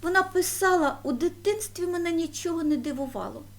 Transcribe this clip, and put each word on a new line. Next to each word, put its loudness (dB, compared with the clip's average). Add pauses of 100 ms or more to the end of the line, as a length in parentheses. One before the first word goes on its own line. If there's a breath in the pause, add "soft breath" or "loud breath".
Вона 4
писала: 2
"У 0
дитинстві -2
мене 0
нічого -2
не 2
дивувало. -6 (160)